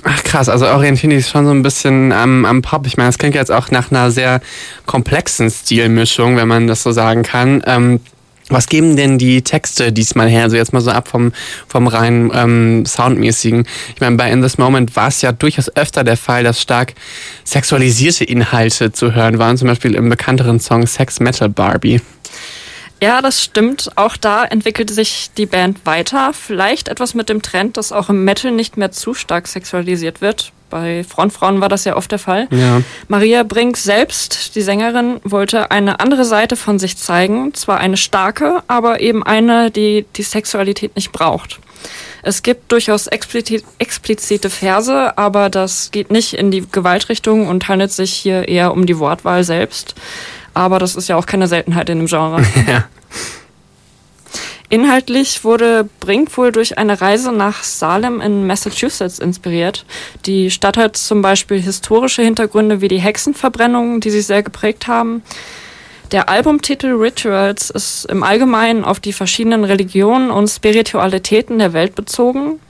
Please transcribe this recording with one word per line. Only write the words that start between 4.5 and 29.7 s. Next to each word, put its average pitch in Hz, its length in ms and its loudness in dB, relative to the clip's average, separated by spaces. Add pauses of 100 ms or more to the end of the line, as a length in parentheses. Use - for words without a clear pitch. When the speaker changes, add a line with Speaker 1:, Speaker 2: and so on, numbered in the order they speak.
Speaker 1:
komplexen 123 640 0
Stilmischung, 117 880 2
wenn 113 140 2
man 117 180 4
das 113 160 0
so 123 80 0
sagen 113 320 2
kann. 127 420 2
Ähm, 120 360 4 (480)
was 123 180 2
geben 160 300 4
denn 135 200 4
die 127 260 4
Texte - 500 0
diesmal 113 340 2
her? 117 160 4
Also 113 140 2
jetzt 117 160 0
mal 127 80 2
so 120 100 0
ab 123 160 -2
vom, 120 240 0 (380)
vom 123 180 2
rein, 117 460 2
ähm, 117 520 4
Soundmäßigen. 117 800 2 (300)
Ich - 60 -18
meine, 123 160 4
bei 120 120 2
In 127 120 4
This 127 160 2
Moment 127 400 2
war 110 100 2
es - 140 -2
ja 127 100 2
durchaus 143 460 -2
öfter 147 260 0
der 117 140 4
Fall, 123 260 0
dass 117 180 2
stark 127 340 -2 (500)
sexualisierte 131 800 2
Inhalte 117 680 0
zu 120 240 0
hören 113 240 4
waren, 113 180 4
zum 123 120 2
Beispiel 120 260 0
im 117 140 2
bekannteren 120 500 2
Song 117 260 2
Sex - 360 -2
Metal 123 260 0
Barbie. 104 540 2 (1000)
Speaker 2:
Ja, 240 200 4
das 269 200 0
stimmt. 240 520 0
Auch 214 200 0
da 214 300 0
entwickelte 214 480 -2
sich - 420 -2
die 214 120 -2
Band 185 400 -2
weiter. 269 460 0
Vielleicht 208 540 -4
etwas 247 280 -6
mit 226 140 -4
dem 214 120 -2
Trend, 208 360 -4
dass 214 140 -6
auch 202 180 -2
im 196 160 2
Metal 196 260 0
nicht 226 260 -4
mehr 196 140 -2
zu 233 240 -8
stark 175 320 -6
sexualisiert 175 720 -6